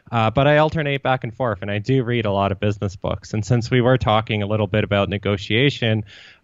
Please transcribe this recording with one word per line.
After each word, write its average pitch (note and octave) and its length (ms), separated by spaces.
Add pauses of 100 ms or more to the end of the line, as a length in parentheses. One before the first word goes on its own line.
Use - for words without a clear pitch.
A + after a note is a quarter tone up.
(120)
Uh, A2 180
but C3+ 160
I D3+ 120
alternate D3+ 440
back C3 220
and A2+ 100
forth, A2 280
and G2+ 80
I G2+ 80
do B2+ 260
read A#2 200
a G#2 60
lot G2 220
of F#2+ 80
business G#2 340
books. - 400
And G#2+ 100
since A#2+ 260
we B2+ 100
were B2 180
talking A2 440
a G2 40
little G#2 220
bit G#2 160
about G2+ 240
negotiation, G#2+ 960 (400)